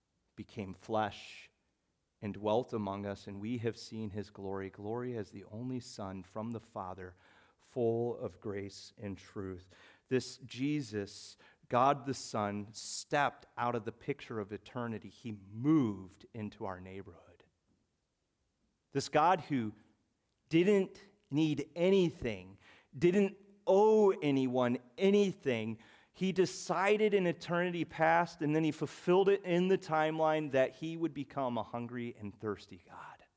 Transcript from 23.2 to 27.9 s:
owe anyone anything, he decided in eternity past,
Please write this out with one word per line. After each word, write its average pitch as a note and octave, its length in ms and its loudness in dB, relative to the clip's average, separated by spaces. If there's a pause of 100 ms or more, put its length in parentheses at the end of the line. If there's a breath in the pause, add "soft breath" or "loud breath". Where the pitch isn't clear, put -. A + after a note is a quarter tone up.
owe G#3 440 8
anyone B2+ 680 2 (180)
anything, E3+ 840 2 (300 loud breath)
he F#3 180 -2
decided F#3+ 840 2
in F#3+ 140 4
eternity E3+ 580 -2
past, E3 560 2